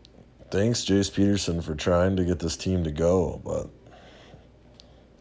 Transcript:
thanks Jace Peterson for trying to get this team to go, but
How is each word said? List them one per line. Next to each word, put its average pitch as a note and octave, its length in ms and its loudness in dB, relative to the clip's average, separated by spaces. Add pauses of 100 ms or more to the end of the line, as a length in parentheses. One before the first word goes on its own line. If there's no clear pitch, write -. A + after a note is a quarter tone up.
(500)
thanks A2+ 340 0
Jace G2 300 2
Peterson G2 480 0
for D#2 140 -6
trying F2+ 400 2
to F2+ 80 0
get F2 160 -2
this E2 160 -4
team F#2 260 -2
to D#2+ 80 -2
go, E2 540 0
but D2+ 260 -6 (1500)